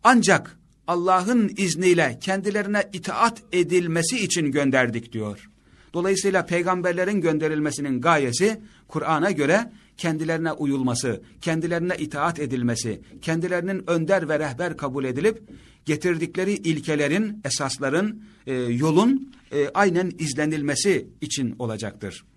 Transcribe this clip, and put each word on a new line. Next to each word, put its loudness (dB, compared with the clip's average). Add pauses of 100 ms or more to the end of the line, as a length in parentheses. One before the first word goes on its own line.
ancak 4 (300)
Allah'ın 2
izniyle 2
kendilerine -2
itaat -2
edilmesi 0
için 0
gönderdik." 0
diyor. -8 (440)
Dolayısıyla 0
peygamberlerin 0
gönderilmesinin 0
gayesi 2 (260)
Kur'an'a 0
göre 2 (260)
kendilerine -2
uyulması, 0 (200)
kendilerine -2
itaat -2
edilmesi, -2 (200)
kendilerinin -2
önder 2
ve 2
rehber -4
kabul -4
edilip 0 (440)
getirdikleri -2
ilkelerin, -2
esasların, -2 (240)
e, -4
yolun, 2 (180)
e, 0
aynen 2
izlenilmesi 0 (140)
için -4
olacaktır. -8 (120)